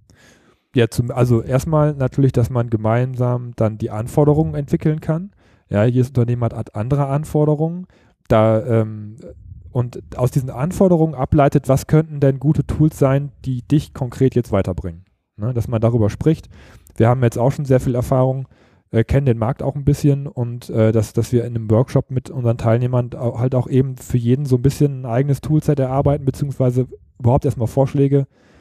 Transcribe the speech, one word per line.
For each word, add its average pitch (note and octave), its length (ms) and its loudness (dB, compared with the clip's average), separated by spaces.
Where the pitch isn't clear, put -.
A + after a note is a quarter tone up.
Ja, A#2 140 4
zum, B2 220 -4
also B2 320 2
erstmal D3+ 500 0
natürlich, C3+ 380 0
dass A#2+ 180 0
man A#2+ 200 -2
gemeinsam B2 840 -2
dann A2 220 -2
die A2+ 140 -8
Anforderungen D3 640 0
entwickeln D#3 460 -2
kann. E3+ 300 -4
Ja, G2+ 160 2
jedes B2 240 2
Unternehmen A#2+ 340 0
hat, A#2 120 -2
hat - 200 -12
andere C3+ 320 -2
Anforderungen. D3+ 760 -2
Da, A2 380 4
ähm, A2 520 -2
und B2 300 -4
aus - 140 0
diesen C3 180 -2
Anforderungen D#3+ 640 2
ableitet, C#3 560 2
was C3 180 2
könnten D#3 340 2
denn C3+ 180 2
gute C#3 260 0
Tools - 320 0
sein, C#3 340 0
die B2+ 220 -4
dich - 260 0
konkret B2+ 400 -2
jetzt - 180 -2
weiterbringen. F#2 520 -4
Ne? A2+ 180 -6
Dass A#2 140 -4
man A2+ 140 -2
darüber A2+ 280 2
spricht. - 380 -2
Wir A2+ 120 4
haben B2 140 2
jetzt A#2+ 160 2
auch B2 140 2
schon D3+ 140 -6
sehr C3 140 4
viel C3 160 -2
Erfahrung, C3 520 0
äh, A2+ 140 2
kennen C#3 240 0
den A#2 120 2
Markt A2+ 220 -4
auch C3+ 140 -4
ein C#3 100 -8
bisschen C#3 400 2
und, A#2+ 460 -8
äh, A2 200 4
dass, A2 220 0
dass A2+ 180 -2
wir A#2 140 2
in A#2+ 100 -8
einem A2 140 -4
Workshop B2 400 2
mit B2+ 220 -6
unseren A#2+ 260 -2
Teilnehmern B2 580 0
au-, A#2 240 -6
halt B2+ 140 0
auch B2 140 0
eben C3 300 0
für - 200 -4
jeden B2 280 0
so B2+ 100 2
ein B2 80 0
bisschen C#3 380 0
ein C3 40 -10
eigenes C3+ 360 0
Toolset D3+ 380 0
erarbeiten, C#3 460 0
beziehungsweise B2+ 600 0
überhaupt B2+ 260 2
erstmal A#2+ 220 -2
Vorschläge C#3 580 2